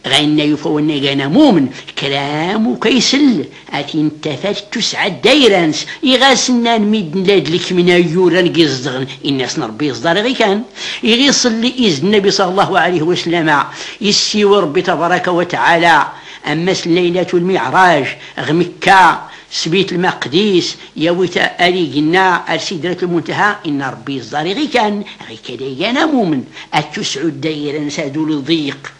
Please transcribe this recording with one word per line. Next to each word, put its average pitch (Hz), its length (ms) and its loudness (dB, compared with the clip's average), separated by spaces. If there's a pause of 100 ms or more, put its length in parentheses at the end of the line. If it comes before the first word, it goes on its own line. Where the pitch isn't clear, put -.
غينا 147 380 2
يفونا 151 680 0
غانا 139 180 -2
مؤمن، 185 400 4 (320)
كلامو 156 800 -2
كيسل، 247 680 2 (280)
أتي 147 280 -4
انتفت 151 720 -4
تسعى 220 340 -2
الديرانس، 190 760 2 (200)
إغاسنا 247 720 2
نميد 208 400 0
نلاد 185 320 2
لك 180 240 -2
من 175 160 4
أيوران 175 640 4
قيزدغن، 135 540 0 (180)
الناس 135 340 -4
نربي 117 280 -6
يصدر 143 300 -2
غي 233 160 -2
كان، 214 300 0 (400)
إغي 247 280 2
صلي 240 560 0
إز 151 120 0
النبي 196 320 2
صلى 190 180 0
الله 185 300 0
عليه 170 220 0
وسلم، 160 640 0 (380)
يسيو 202 580 2
ربي 175 220 0
تبارك 175 460 0
وتعالى، 165 800 2 (400)
أما 165 280 0 (100)
ليلة 175 480 2
المعراج، 180 720 2 (340)
غمكة، 170 840 2 (300)
سبيت 180 400 -2
المقديس، 180 840 0 (180)
يا 160 160 0
ويتا 175 560 0
ألي 180 280 0
قلنا 170 600 2
السدرة 170 480 -6
المنتهى، 175 520 -2 (100)
إن 143 160 -2
ربي 135 360 -8
يصدر 120 220 -6
غي 208 280 -2
كان، 214 360 0 (260)
غي 113 80 -16 (100)
كده 127 180 -10
يانا 208 400 -2
مؤمن، 196 380 0 (300)
أتسعى 151 500 -6
الديرانس 147 760 -4
هادو 151 280 -4
الضيق. 151 720 -4